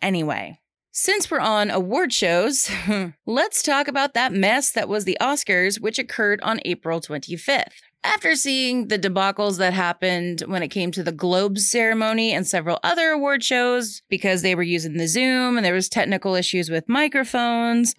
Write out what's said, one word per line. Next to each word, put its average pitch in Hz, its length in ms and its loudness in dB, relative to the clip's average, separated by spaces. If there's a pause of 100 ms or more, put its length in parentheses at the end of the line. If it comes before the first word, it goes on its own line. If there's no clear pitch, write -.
anyway. 147 560 -4 (340)
Since - 380 0
we're 311 100 -2
on 208 300 2
award 233 420 0
shows, 190 580 2 (280)
<laughs> 180 280 -6
let's 277 360 0
talk 285 260 0
about 277 280 0
that 233 180 0
mess 208 380 2
that 208 180 -2
was 208 160 -2
the 185 160 -2
Oscars, 202 580 2
which 214 200 -4
occurred 208 420 0
on 220 240 -2
April 165 340 -4
twenty-fifth. - 840 -4 (200)
After 330 320 0
seeing 262 520 0
the 208 100 0
debacles 190 600 0
that 185 120 4
happened 175 760 -2
when 180 160 -2
it 143 60 -4
came 180 220 -2
to 180 120 -4
the 165 80 -2
Globes 190 580 0
ceremony 226 640 2
and 175 120 -2
several 170 380 -2
other 330 280 2
award 277 320 0
shows, 247 640 0
because 185 320 0
they 185 140 2
were 175 80 0
using 165 340 -2
the 165 100 0
Zoom 254 500 2
and 208 80 2
there 180 100 2
was 190 140 0
technical 190 440 0
issues 180 360 0
with 160 200 -2
microphones 233 1080 0